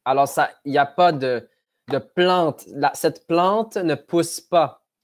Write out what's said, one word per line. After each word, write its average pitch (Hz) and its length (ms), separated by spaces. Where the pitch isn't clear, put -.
alors 135 240
ça, 143 220
il 143 100
y 147 40
a 139 80
pas 175 260
de, 127 360
de 139 100
plante, 180 680
la, 139 260
cette - 320
plante 196 500
ne 165 200
pousse - 440
pas - 440